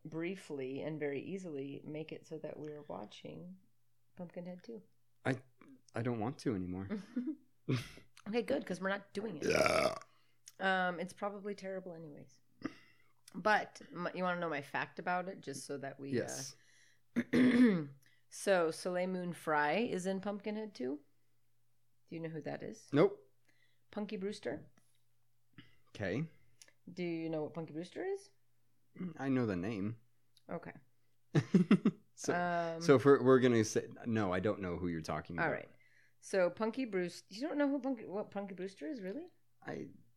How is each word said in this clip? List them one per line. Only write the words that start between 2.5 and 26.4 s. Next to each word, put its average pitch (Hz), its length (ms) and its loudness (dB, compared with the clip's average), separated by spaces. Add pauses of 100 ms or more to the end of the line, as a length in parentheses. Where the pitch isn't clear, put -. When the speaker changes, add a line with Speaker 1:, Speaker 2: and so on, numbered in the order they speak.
Speaker 1:
we're 151 280 -12
watching 170 560 -12 (720)
Pumpkinhead 180 480 -12
two. 226 180 -12 (440)
Speaker 2:
I, 131 80 2 (640)
I 117 80 -2
don't 120 160 -2
want 120 200 -2
to 127 160 -2
anymore. 92 320 -4 (800)
Speaker 1:
<laughs> 127 100 2 (520)
Okay, 226 140 0
good, 262 240 -2
'cause 175 120 -6
we're 190 100 -2
not 196 240 -4
doing 214 280 -6
it. - 80 0
Speaker 2:
Yeah. 76 460 4 (640)
Speaker 1:
Um, 185 400 2
it's 185 140 -6
probably 202 420 -6
terrible 190 400 -10
anyways. 151 400 -16 (960)
But 202 480 0 (120)
m-, 175 200 -4
you 180 100 -4
wanna 175 180 0
know 170 80 -2
my 147 120 -2
fact 143 380 -6
about 180 300 -2
it, 196 120 -12
just 139 240 -10
so 143 120 -6
that 135 220 -10
we, 139 220 0
uh, - 60 -4
Speaker 2:
Yes. 135 280 -10 (760)
Speaker 1:
<clears throat> 240 540 8 (420)
So, 175 420 4
Soleil 180 360 -2
Moon 180 260 -2
Frye 156 580 2
is 180 140 -2
in 196 140 0
Pumpkinhead 208 560 -6
two. 262 240 -4 (1080)
Do 175 60 -10
you 165 60 -8
know 165 80 -6
who 160 120 -8
that 147 200 -6
is? - 300 -10
Speaker 2:
Nope. 175 260 6 (720)
Speaker 1:
Punky 214 280 -6
Brewster. 214 440 -6 (1300)
Speaker 2:
Okay. 107 300 -2 (680)